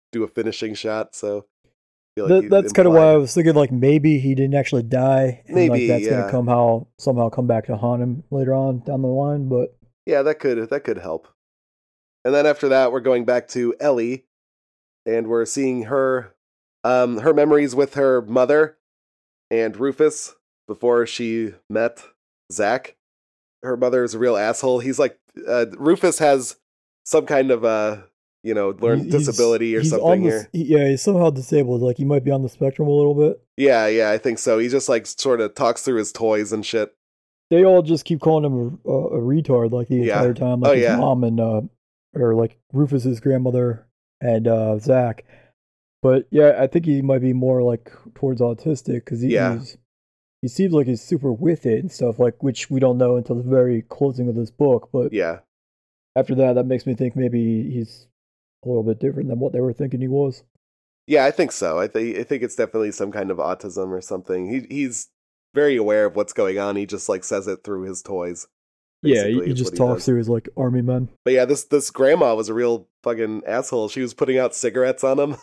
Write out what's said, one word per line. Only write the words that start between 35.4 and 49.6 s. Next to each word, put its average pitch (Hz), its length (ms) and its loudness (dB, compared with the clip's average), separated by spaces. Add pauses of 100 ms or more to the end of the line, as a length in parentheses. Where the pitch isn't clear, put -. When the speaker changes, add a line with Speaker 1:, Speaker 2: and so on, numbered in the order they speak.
Speaker 1:
of 107 140 -2
talks 120 280 -2
through 131 140 -2
his 107 160 -2
toys 107 400 -2
and 107 120 -4
shit. 107 300 -4 (560)
Speaker 2:
They 175 140 6
all 185 180 8
just 160 240 -2
keep 165 140 -2
calling 156 240 2
him 131 400 -4
a, - 60 -6
a, 135 160 -2 (120)
a - 20 -2
retard, 123 520 0
like, 123 160 -4
the 131 80 0
Speaker 1:
Yeah. 113 220 0
Speaker 2:
entire 123 160 2
time. 123 260 -2
Like, 139 100 4
Speaker 1:
Oh, 143 40 4
Speaker 2:
his 123 80 2
Speaker 1:
yeah. 117 140 2
Speaker 2:
mom 127 280 0
and, 117 160 0
uh, 110 200 0 (540)
or, 120 200 2
like, 113 240 -2 (140)
Rufus's 131 480 0
grandmother 127 640 0 (340)
and, 117 260 0
uh, 110 320 0
Zach. 123 460 0 (800)
But, 131 280 2
yeah, 147 280 6
I 135 80 2
think 165 180 0
he 143 160 2
might 135 220 0
be 127 100 2
more, 127 300 0
like, 120 280 -2 (240)
towards 131 280 -4
autistic, 120 640 -4
'cause 117 160 -6
he, 127 120 -2
Speaker 1:
Yeah. 101 240 0
Speaker 2:
he's, - 200 -16 (640)